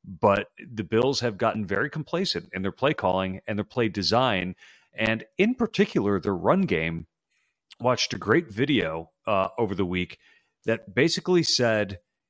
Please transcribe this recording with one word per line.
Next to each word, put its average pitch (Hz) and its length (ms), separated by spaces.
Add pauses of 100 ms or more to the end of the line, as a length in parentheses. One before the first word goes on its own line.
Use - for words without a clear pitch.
But 101 420 (260)
the 107 100
Bills 123 380
have 113 160
gotten 110 280
very 101 240
complacent 156 640
in 95 80
their 95 120
play 147 200
calling 95 540
and 107 100
their 104 80
play 120 240
design. 98 640 (380)
And 110 300 (140)
in 226 180
particular, 113 640
their 98 160
run 113 280
game. 82 440 (720)
Watched 120 340
a 104 60
great 127 300
video, 95 600 (160)
uh, 98 320
over 107 180
the 95 100
week 90 340 (460)
that 110 280
basically 165 500
said 107 560 (300)